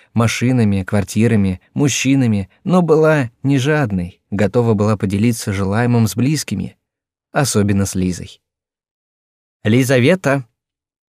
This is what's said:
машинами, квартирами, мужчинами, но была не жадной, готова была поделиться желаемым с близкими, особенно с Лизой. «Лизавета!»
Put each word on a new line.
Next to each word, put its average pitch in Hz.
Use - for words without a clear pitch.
машинами, 113
квартирами, 104
мужчинами, 127
но 180
была 156
не 139
жадной, 120
готова 107
была 104
поделиться 107
желаемым 110
с 98
близкими, 120
особенно 101
с -
Лизой. 90
«Лизавета!» 131